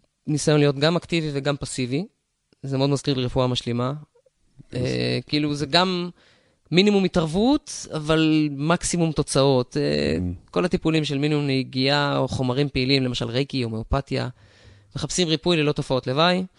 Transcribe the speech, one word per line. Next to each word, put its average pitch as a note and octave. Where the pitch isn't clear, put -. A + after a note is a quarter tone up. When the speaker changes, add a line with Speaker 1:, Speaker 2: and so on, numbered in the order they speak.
Speaker 1:
ניסיון D3+
להיות C#3+
גם D#3+
אקטיבי E3
וגם C#3
פסיבי, C3+
זה C3+
מאוד C#3
מזכיר C#3+
לי B2+
רפואה B2
משלימה, B2
אה, B2
כאילו D3
זה D3
גם... F3
מינימום G3
התערבות, F#3
אבל D#3
מקסימום E3
תוצאות. C#3
אה, C#3+
Speaker 2:
Mm. F2+
Speaker 1:
כל F3
הטיפולים D#3+
של C#3
מינימום D3
נהיגיה C3+
או C3+
חומרים C3
פעילים, C3+
למשל B2
רייקי, C3
הומאופתיה, A#2+
מחפשים E3+
ריפוי D#3+
ללא D3
תופעות C3+
לוואי, F3